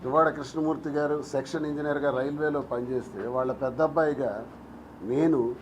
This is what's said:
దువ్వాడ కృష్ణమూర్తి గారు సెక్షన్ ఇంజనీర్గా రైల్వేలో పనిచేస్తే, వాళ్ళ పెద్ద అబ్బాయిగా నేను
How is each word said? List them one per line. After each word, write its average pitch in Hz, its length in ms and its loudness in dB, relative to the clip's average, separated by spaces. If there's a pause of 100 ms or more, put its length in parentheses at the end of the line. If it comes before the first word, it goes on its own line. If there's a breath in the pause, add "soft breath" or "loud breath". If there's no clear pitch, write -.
దువ్వాడ 151 240 6 (100)
కృష్ణమూర్తి 156 520 -2 (100)
గారు 147 180 2 (160)
సెక్షన్ 151 380 -2
ఇంజనీర్గా 147 380 0 (120)
రైల్వేలో 147 400 0 (100)
పనిచేస్తే, 123 500 -4 (140)
వాళ్ళ 127 160 0 (140)
పెద్ద 127 240 0
అబ్బాయిగా 143 420 2 (800)
నేను 147 300 4 (200)